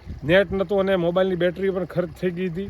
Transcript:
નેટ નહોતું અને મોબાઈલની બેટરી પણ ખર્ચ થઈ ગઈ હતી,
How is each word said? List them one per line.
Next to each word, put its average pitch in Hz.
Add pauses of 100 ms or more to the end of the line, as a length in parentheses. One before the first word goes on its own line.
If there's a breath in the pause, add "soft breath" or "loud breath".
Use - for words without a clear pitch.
(240 loud breath)
નેટ 175
નહોતું 196
અને 190
મોબાઈલની 180
બેટરી 180
પણ 185
ખર્ચ 175
થઈ 170
ગઈ 180
હતી, 180